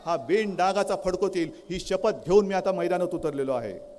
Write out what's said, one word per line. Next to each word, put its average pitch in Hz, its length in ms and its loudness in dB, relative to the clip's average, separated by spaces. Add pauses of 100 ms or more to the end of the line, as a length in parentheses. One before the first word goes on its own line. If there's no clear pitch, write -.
हा 165 120 0
बिन 202 380 0
डागाचा 190 500 2
फडकवतील, 185 460 0 (200)
ही 180 100 -4
शपथ 202 460 -2
घेऊन 202 200 6
मी 190 80 -2
आता 190 180 0
मैदानात 175 420 0
उतरलेलो 139 380 -2
आहे. 110 260 -4 (200)